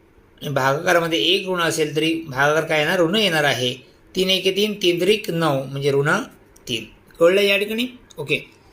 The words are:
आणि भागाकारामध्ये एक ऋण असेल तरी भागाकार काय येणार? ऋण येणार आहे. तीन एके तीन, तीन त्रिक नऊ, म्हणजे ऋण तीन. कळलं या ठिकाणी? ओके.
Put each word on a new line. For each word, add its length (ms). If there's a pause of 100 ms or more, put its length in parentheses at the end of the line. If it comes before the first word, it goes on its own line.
(420)
आणि 80
भागाकारामध्ये 720
एक 280
ऋण 140
असेल 340
तरी 320
भागाकार 360
काय 160
येणार? 220
ऋण 140
येणार 280
आहे. 320 (400)
तीन 140
एके 220
तीन, 220
तीन 260
त्रिक 300
नऊ, 340
म्हणजे 280
ऋण 180 (580)
तीन. 180 (340)
कळलं 220
या 160
ठिकाणी? 300 (300)
ओके. 320 (240)